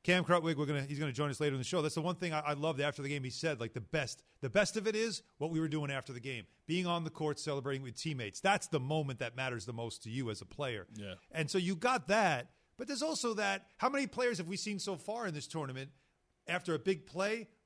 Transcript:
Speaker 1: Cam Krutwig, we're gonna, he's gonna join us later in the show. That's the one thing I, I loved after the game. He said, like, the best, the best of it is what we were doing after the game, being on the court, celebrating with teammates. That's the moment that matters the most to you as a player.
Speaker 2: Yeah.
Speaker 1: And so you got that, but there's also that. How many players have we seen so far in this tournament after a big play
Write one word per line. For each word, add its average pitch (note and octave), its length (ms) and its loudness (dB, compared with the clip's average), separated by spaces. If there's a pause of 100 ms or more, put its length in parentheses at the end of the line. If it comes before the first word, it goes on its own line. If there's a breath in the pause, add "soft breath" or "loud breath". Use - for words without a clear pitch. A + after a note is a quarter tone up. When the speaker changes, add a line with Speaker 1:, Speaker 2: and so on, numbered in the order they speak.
Speaker 1:
Cam F3+ 220 6
Krutwig, E3 320 4
we're D3 100 2
gonna, C#3+ 180 0
he's C#3+ 140 -4
gonna D3 140 0
join C#3+ 180 0
us C3+ 120 -2
later C#3+ 140 4
in C3 40 -2
the B2 60 -2
show. F3+ 160 2
That's D3 140 0
the D#3+ 60 0
one E3+ 140 0
thing F3 180 -2
I, D3+ 60 2
I D3 140 0
loved D3 260 0
after C#3+ 220 0
the C#3 80 -4
game. C#3+ 140 -2
He B2+ 60 -4
said, D3 300 -2
like, A#2 140 -4
the A#2+ 80 -6
best, C3+ 420 -4 (160 soft breath)
the C3+ 100 -4
best G3+ 280 4
of G#3 100 0
it G#3 80 0
is A3 280 0 (160 soft breath)
what D#3+ 120 -2
we D#3+ 80 0
were D#3+ 80 2
doing C#3+ 240 0
after C3+ 220 -4
the - 80 -10
game, B2 240 -6 (220 soft breath)
being F3+ 200 2
on E3+ 160 2
the D#3+ 60 -4
court, D3+ 280 -2
celebrating C#3 460 -2
with B2 120 -10
teammates. B2+ 440 -4
That's G3+ 280 4
the D3+ 120 2
moment C#3 400 0
that A#2+ 160 -4
matters B2 300 -2
the A#2+ 80 -6
most A2+ 300 -6
to A2 60 -8
you A#2+ 200 -2
as G#2 100 -4
a F#2+ 60 -12
player. A#2 500 -4
Speaker 2:
Yeah. G2 200 -8 (160)
Speaker 1:
And D#3+ 200 -2
so F#3+ 60 2
you F3+ 180 2
got A#3 320 2
that, F3+ 400 4 (300 soft breath)
but A#3 100 -8
there's C#4 160 -2
also C#4+ 300 0
that. G3 420 0
How B3+ 140 4
many C#4 180 2
players A#3+ 300 2
have E3 100 -4
we F#3+ 80 -4
seen G3+ 240 -4
so F#3+ 160 -2
far G#3+ 320 -4
in E3 60 -2
this D3 140 -6
tournament C3+ 440 -6 (560 soft breath)
after F3+ 260 0
a D3 60 2
big F#3 260 0
play G3+ 440 -2 (160)